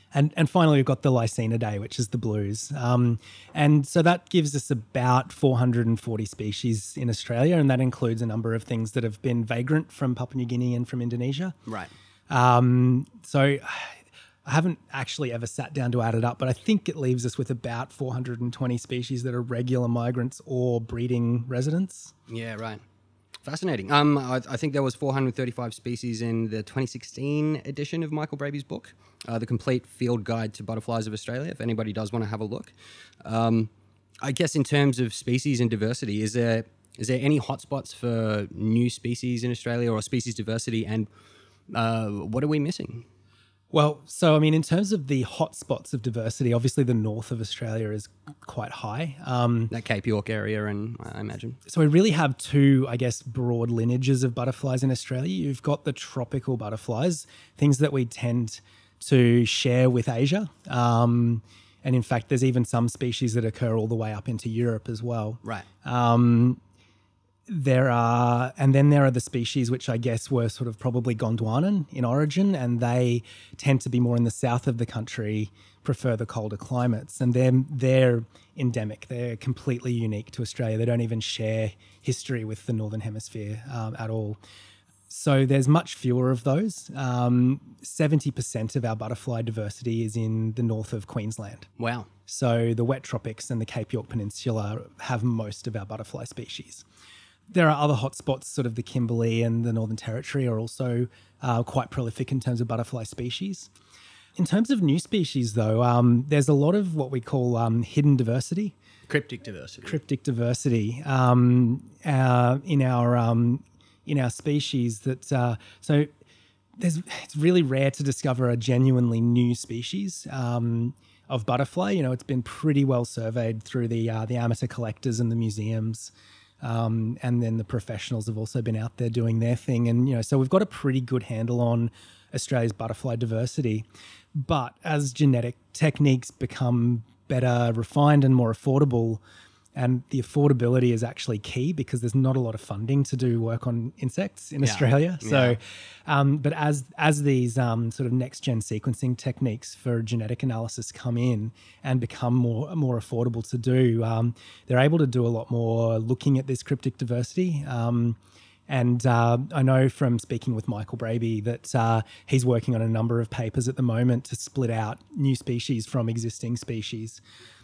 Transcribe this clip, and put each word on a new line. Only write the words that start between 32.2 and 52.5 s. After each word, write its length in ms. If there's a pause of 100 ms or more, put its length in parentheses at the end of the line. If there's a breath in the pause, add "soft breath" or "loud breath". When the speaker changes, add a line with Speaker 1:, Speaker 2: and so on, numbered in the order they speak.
Speaker 2:
have 140
a 40
look. 280 (520 loud breath)
Um, 440 (560)
I 60
guess 240
in 80
terms 380
of 120
species 460
and 100
diversity, 540
is 120
there, 320 (300)
is 120
there 120
any 200
hotspots 520
for 600
new 360
species 540
in 80
Australia 400
or 100
species 360
diversity, 500
and, 220 (640 soft breath)
uh, 320
what 380
are 20
we 140
missing? 440 (680 soft breath)
Speaker 1:
Well, 320
so, 320
I 20
mean, 160
in 80
terms 300
of 160
the 160
hotspots 680
of 100
diversity, 500
obviously 320
the 100
north 380
of 80
Australia 500
is 180 (340)
quite 280
high. 540
Um, 480
Speaker 2:
That 140
Cape 200
York 240
area, 360
and 340
I 200
imagine. 360 (100)
Speaker 1:
So 140
we 80
really 220
have 260
two, 520